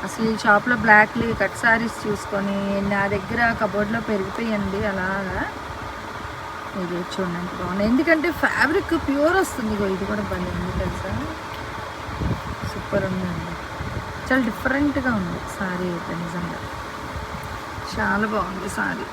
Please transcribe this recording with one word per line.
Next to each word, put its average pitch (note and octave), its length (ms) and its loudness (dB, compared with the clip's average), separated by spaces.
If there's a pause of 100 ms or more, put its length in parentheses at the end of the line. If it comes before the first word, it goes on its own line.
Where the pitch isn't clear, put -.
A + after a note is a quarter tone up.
అసలు A3 260 -2
ఈ - 20 2 (100)
షాప్లో A3 400 6
బ్లాక్‌లు A3 440 8 (120)
కట్ - 220 0
శారీస్ A3+ 420 4
చూసుకొని G3+ 540 -2 (340)
నా G3 120 2 (100)
దగ్గర G#3 260 -2 (220)
కబోర్డ్‌లో G#3 480 0
పెరిగిపోయండి G3+ 720 0 (100)
అలాగా. F#3+ 480 -2 (1400)
ఇది F3 160 -2 (160)
చూడండి F3 280 -2
ఎంత F#3 180 -6
బాగుంది, F#3 320 0
ఎందుకంటే D#4+ 360 4 (140)
ఫ్యాబ్రిక్ C#4+ 520 4 (140)
ప్యూర్ D4 340 4
వస్తుంది. A3 340 -2
ఇగో G3+ 100 0 (100)
ఇది F#3+ 160 -2
కూడా G#3 200 0
భలే F3+ 260 -2
ఉంది F3+ 240 -2
తెలుసా, F#3+ 300 -2 (1600)
సూపర్ - 380 -2
ఉందండి, F3 440 -2 (760)
చాలా C4 220 4
డిఫరెంట్గా C4+ 720 0
ఉంది E3+ 200 -2 (180)
సారీ F3+ 360 -2
అయితే E3+ 200 -6 (100)
నిజంగా. E3+ 360 -4 (1400)
చాలా G#3 300 2 (100)
బాగుంది F#3 420 -2
సారీ. G3 360 -2